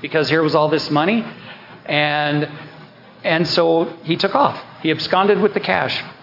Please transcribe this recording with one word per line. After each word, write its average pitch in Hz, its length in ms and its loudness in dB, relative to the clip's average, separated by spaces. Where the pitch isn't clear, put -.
because 147 300 0
here 160 120 4
was 151 120 0
all 156 140 4
this 147 220 -2
money. 180 360 2
And, 147 640 0
and 165 220 2
so 165 580 2
he 170 120 0
took 196 180 0
off. - 280 2
He 160 80 0
absconded 190 500 2
with 202 120 2
the 202 80 -2
cash. 165 420 -2